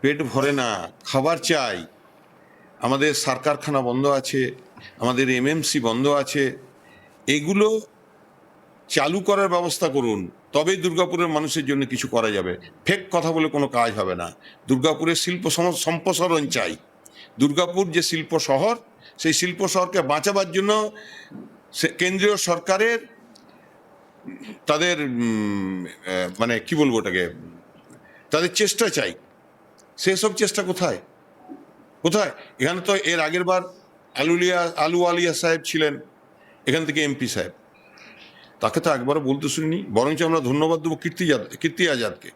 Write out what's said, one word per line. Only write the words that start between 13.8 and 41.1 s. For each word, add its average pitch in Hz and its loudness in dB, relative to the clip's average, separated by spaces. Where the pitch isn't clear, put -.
হবে 95 -2
না। 85 -6
দুর্গাপুরের 156 2
শিল্প 180 -2
সম-, 175 2
সম্প্রসারণ 165 0
চাই। 95 -2
দুর্গাপুর 175 2
যে 165 2
শিল্প 160 -2
শহর, 151 2
সেই 165 2
শিল্প 180 0
শহরকে 180 0
বাঁচাবার 165 0
জন্য 208 0
সে-, - -2
কেন্দ্রীয় 190 2
সরকারের 190 0
তাদের, 156 2
উম, 104 -2
আহ, 92 -4
মানে, 113 0
কি 165 -4
বলবো 139 4
ওটাকে, 92 0
তাদের 175 0
চেষ্টা 208 2
চাই। 104 -2
সেসব 190 0
চেষ্টা 202 0
কোথায়? 180 -2
কোথায়? 170 2
এখানে 170 0
তো 196 2
এর 170 0
আগের 165 0
বার 185 2
আলুলিয়া-, 170 2
আলুওয়ালিয়া 170 2
সাহেব 165 0
ছিলেন, 151 0
এখান 156 2
থেকে 151 0
এমপি 135 -2
সাহেব, 85 -4
তাকে 113 0
তো 160 0
একবারও 139 0
বলতে 139 -2
শুনিনি। 160 -2
বরঞ্চ 139 2
আমরা 160 2
ধন্যবাদ 156 2
দেবো 160 -2
কীর্তি 170 -4